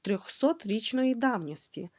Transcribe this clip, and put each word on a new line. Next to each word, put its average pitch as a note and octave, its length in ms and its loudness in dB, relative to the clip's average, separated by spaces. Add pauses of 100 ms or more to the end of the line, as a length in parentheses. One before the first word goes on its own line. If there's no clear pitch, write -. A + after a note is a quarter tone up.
трьохсотрічної B3+ 1120 0
давності. F3 840 -2